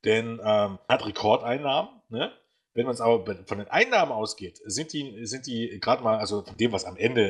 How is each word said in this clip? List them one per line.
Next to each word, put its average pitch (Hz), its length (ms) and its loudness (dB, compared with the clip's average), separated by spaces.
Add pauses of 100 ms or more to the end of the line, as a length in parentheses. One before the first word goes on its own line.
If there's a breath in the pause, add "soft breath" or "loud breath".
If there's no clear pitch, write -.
Denn, 113 400 0
ähm, 104 340 2 (120)
hat 120 160 2
Rekordeinnahmen, 127 1040 0
ne? 117 280 -6 (380)
Wenn 120 120 0
man's 117 140 -4
aber 117 180 4
be-, 98 260 -8
von 101 140 -6
den 104 80 -10
Einnahmen 196 440 2
ausgeht, - 540 -6
sind 120 280 -6
die, 127 340 -8
sind 127 180 -10
die 117 340 -6
grad 127 220 2
mal, 110 160 2
also 104 260 -2
von - 140 -18
dem, 117 140 4
was 95 140 -2
am 92 120 -12
Ende 113 320 2